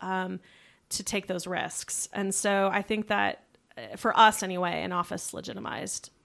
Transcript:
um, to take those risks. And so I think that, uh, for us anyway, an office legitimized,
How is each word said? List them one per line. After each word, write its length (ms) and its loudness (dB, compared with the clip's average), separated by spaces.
um, 400 -4
to 140 -4
take 240 -2
those 200 -4
risks. 680 -4
And 220 -2
so 360 2
I 120 2
think 240 -2
that, 340 0
uh, 200 -12
for 200 2
us 260 8
anyway, 400 -2
an 100 -4
office 400 -4
legitimized, 760 -8